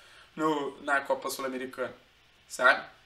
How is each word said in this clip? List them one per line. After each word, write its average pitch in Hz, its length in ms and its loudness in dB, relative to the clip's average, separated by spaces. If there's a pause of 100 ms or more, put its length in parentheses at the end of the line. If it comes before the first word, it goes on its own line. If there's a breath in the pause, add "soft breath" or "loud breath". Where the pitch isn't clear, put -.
(340 soft breath)
no, 147 480 -2
na 143 180 2
Copa 135 280 -2
Sul-Americana, 131 640 -6 (540)
sabe? - 380 4 (200)